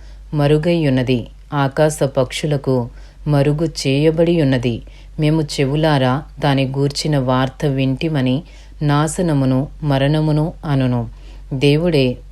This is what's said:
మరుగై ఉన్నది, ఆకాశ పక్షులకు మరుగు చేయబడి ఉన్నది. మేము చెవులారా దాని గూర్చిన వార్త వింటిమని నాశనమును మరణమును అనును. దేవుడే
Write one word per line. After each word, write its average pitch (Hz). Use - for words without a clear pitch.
మరుగై 151
ఉన్నది, 127
ఆకాశ 147
పక్షులకు 135
మరుగు 147
చేయబడి 160
ఉన్నది. 123
మేము 156
చెవులారా 147
దాని 135
గూర్చిన 139
వార్త 131
వింటిమని 135
నాశనమును 147
మరణమును 151
అనును. 127
దేవుడే 143